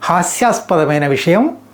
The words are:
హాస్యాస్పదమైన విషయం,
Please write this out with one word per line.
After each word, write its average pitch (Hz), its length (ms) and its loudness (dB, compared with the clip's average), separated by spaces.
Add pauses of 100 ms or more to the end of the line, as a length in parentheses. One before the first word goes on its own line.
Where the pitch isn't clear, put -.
హాస్యాస్పదమైన 170 1040 0
విషయం, 175 440 2 (240)